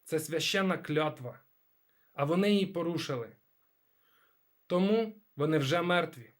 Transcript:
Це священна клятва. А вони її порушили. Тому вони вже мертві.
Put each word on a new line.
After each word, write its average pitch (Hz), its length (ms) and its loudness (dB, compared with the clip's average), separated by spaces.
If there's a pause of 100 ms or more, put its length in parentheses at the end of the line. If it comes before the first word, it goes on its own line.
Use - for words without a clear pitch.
Це 160 140 -2
священна 170 600 0
клятва. 151 600 -4 (760)
А 143 100 0
вони 180 260 2
її 196 160 4
порушили. 160 680 -4 (1300)
Тому 208 560 0 (140)
вони 151 220 2
вже 147 240 0
мертві. 175 580 0